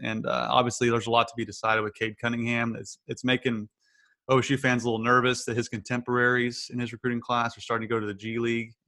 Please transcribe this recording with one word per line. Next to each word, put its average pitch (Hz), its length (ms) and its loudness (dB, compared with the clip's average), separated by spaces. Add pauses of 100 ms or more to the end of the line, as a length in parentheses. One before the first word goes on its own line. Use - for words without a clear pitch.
And, 110 240 -4
uh, 123 240 0
obviously 123 400 2
there's 113 180 0
a 117 40 -2
lot 117 160 4
to - 80 -16
be 117 100 -4
decided 110 380 0
with 107 100 -4
Cade 110 240 -6
Cunningham. 117 600 -2
It's, 98 300 -14
it's - 180 -6
making 123 420 0 (600)
O 131 120 6
S 120 100 2
U 135 80 2
fans 127 260 2
a 120 60 0
little 113 140 0
nervous 123 420 4
that 117 100 -2
his 117 140 -2
contemporaries 123 1000 0
in 123 100 -6
his 120 120 -6
recruiting 117 300 -4
class 120 360 -2
are 107 40 -18
starting 113 260 -4
to 113 60 -4
go 113 40 2
to 107 80 -4
the 104 80 -4
G 110 260 -6
League 117 340 -2 (140)